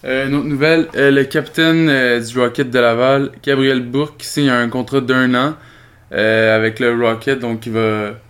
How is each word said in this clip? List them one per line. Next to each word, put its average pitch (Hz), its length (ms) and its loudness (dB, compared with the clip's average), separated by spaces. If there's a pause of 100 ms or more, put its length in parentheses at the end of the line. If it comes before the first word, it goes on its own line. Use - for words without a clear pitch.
Euh, 135 260 -4
une 139 60 -2
autre 143 120 -2
nouvelle, 156 400 2 (100)
euh, 139 140 4
le 139 140 4
capitaine, 160 640 0
euh, 123 300 2
du 117 180 -6
Rocket 123 320 -2
de 123 80 0
Laval, 127 540 2 (120)
Gabriel 135 380 0
Bourque, 139 400 -6
signe 143 260 -2
un 120 220 0
contrat 127 320 -4
d'un 127 320 0
an, 139 220 0 (560)
euh, 110 440 2
avec 113 240 -2
le 120 140 2
Rocket, 117 440 -2
donc 117 280 -6
il 117 60 -8
va 107 400 -2 (180)